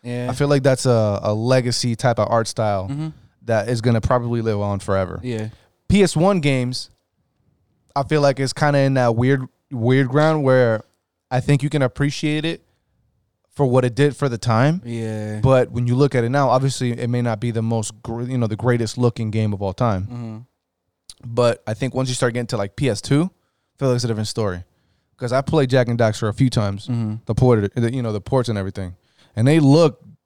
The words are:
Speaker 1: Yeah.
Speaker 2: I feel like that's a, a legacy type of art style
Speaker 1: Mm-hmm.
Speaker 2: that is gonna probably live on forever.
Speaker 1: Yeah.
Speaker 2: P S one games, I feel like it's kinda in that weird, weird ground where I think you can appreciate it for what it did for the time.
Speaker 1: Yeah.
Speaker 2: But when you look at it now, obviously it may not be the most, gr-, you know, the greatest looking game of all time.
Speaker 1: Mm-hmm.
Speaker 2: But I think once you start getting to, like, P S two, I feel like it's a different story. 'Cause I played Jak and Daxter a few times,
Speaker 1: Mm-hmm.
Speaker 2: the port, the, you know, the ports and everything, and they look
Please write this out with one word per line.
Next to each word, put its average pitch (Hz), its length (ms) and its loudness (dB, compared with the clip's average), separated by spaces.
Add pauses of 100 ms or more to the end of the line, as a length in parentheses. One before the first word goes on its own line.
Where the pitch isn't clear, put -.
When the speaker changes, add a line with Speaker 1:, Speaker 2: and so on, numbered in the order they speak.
Speaker 1:
Yeah. 123 280 -6
Speaker 2:
I 131 40 -4
feel 143 140 0
like 143 160 2
that's 131 220 2
a, 110 360 2
a 107 120 -2
legacy 120 640 0
type 120 240 0
of 104 120 0
art 113 160 0
style 101 420 -2
Speaker 1:
Mm-hmm. 151 200 -8 (340)
Speaker 2:
that 113 260 -2
is 120 120 -2
gonna 117 200 2
probably 120 400 -2
live 107 180 -2
on 101 200 -2
forever. 95 440 -4
Speaker 1:
Yeah. 110 260 -8 (380)
Speaker 2:
P 202 160 4
S 175 140 0
one 185 240 2
games, 127 480 -2 (1040)
I 143 80 -2
feel 151 180 0
like 139 180 2
it's 135 140 -2
kinda 147 260 2
in 135 160 2
that 123 200 2
weird, 131 320 2 (240)
weird 127 380 2
ground 151 340 2
where 127 400 4 (480)
I 127 80 0
think 135 240 2
you 147 60 -2
can 143 120 0
appreciate 151 600 -2
it 165 180 -6 (880)
for 143 160 0
what 127 180 4
it 120 100 -2
did 139 220 2
for 143 100 -2
the 120 100 -4
time. 127 460 2
Speaker 1:
Yeah. 110 580 -6
Speaker 2:
But 127 300 4
when 120 160 -2
you 123 80 2
look 139 180 2
at 123 120 2
it 117 40 -2
now, 135 200 2
obviously 131 420 0
it 120 180 -4
may 123 120 0
not 113 180 -2
be 120 120 -4
the 113 100 -2
most, 113 320 -2 (100)
gr-, 117 200 -6
you 127 140 -4
know, 117 100 0
the 107 100 -2
greatest 117 400 -2
looking 117 340 0
game 107 220 0
of 98 80 -6
all 98 120 -4
time. 101 300 -2
Speaker 1:
Mm-hmm. 117 340 -10 (840)
Speaker 2:
But 117 420 0
I 110 80 -4
think 127 220 -6
once 131 140 -2
you 127 60 -4
start 120 180 -2
getting 120 140 -4
to, 120 100 -4
like, 101 180 -6
P 143 140 -2
S 101 120 -2
two, - 220 0
I - 560 -14
feel 135 100 0
like 123 60 2
it's 117 80 -2
a 123 40 -4
different 107 200 -4
story. 92 360 -6 (540)
'Cause 120 140 -6
I 131 100 0
played 139 280 0
Jak 123 180 2
and 117 100 -2
Daxter 113 320 0
a 98 40 -4
few 131 160 2
times, 101 380 -4
Speaker 1:
Mm-hmm. 113 280 -4 (100)
Speaker 2:
the 117 100 -4
port, 113 380 4
the, 117 200 -2
you 135 80 -4
know, 113 100 -4
the 104 100 -6
ports 127 280 -2
and 107 80 -2
everything, 95 380 -8 (400)
and 113 120 2
they 160 120 6
look 147 420 4 (240)